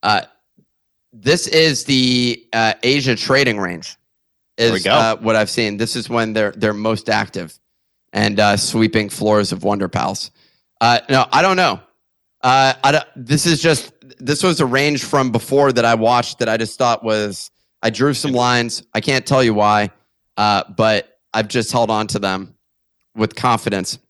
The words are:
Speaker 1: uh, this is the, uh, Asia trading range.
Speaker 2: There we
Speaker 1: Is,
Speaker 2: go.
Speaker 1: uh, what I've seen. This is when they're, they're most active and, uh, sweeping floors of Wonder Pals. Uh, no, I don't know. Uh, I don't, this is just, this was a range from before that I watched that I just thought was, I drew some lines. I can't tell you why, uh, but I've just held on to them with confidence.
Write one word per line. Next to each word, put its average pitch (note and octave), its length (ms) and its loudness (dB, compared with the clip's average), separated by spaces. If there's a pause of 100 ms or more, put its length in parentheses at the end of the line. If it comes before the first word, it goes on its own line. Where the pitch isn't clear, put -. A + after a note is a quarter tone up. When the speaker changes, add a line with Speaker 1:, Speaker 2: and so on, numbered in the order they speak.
Speaker 1:
uh, G#2 180 2 (880)
this C3+ 360 -2
is D#3+ 380 2
the, B2+ 680 0
uh, A2+ 300 2
Asia C3 340 2
trading B2+ 420 0
range. F2+ 380 -8 (600)
Speaker 2:
There A#2 140 2
we F#3 60 0
Speaker 1:
Is, F#2 80 -4
Speaker 2:
go. F#2+ 60 2
Speaker 1:
uh, A2+ 260 2
what A2 180 0
I've G#2+ 160 0
seen. G#2+ 260 -2
This A2 180 -4
is A#2 140 -8
when A2+ 240 -2
they're, G#2 180 0
they're G#2+ 220 -2
most G#2+ 360 -4
active G2+ 500 -4 (520)
and, G#2+ 280 -2
uh, G#2 180 4
sweeping A2 500 0
floors G#2 440 0
of F#2 120 -10
Wonder G2+ 240 -2
Pals. - 440 -6 (500)
Uh, A#2+ 180 4 (100)
no, C3 220 2
I D3 120 4
don't F#3+ 140 2
know. C3+ 220 0 (600)
Uh, C3 320 4 (100)
I C#3 80 4
don't, D3+ 140 0 (100)
this C3 300 -2
is E3 160 2
just, D#3+ 320 0 (260)
this C#3 220 -4
was F3+ 180 0
a D3+ 60 2
range C#3 380 0
from C3 280 0
before C3+ 400 2
that A#2+ 140 2
I A#2 100 4
watched A#2+ 440 0
that A#2 100 -2
I A2+ 80 0
just A2+ 200 -6
thought A#2+ 260 0
was, G#2+ 480 -4 (320)
I A2+ 80 0
drew C3 240 0
some C#3 160 -4
lines. A#2+ 520 0 (120)
I A2 60 -2
can't C3+ 260 -2
tell C3 160 2
you A#2 100 2
why, G#2 380 2 (460)
uh, G#2 260 2 (120)
but A2 440 0 (140)
I've A2 140 -2
just A#2 240 -4
held A#2 200 0
on G#2+ 160 -2
to G#2 120 -6
them F#2+ 360 -6 (600)
with A2 200 -4
confidence. A2 640 -2 (100)